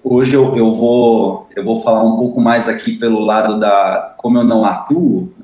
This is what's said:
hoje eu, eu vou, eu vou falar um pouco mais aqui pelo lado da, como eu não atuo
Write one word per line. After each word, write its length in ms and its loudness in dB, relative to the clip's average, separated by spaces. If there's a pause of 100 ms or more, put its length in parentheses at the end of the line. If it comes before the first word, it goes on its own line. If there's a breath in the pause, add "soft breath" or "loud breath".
hoje 320 0
eu, 220 2
eu 180 2
vou, 800 0
eu 100 -8
vou 160 -4
falar 220 0
um 140 2
pouco 240 -2
mais 280 0
aqui 300 -6
pelo 220 0
lado 380 0
da, 580 0
como 220 0
eu 60 2
não 200 2
atuo 680 -2 (120)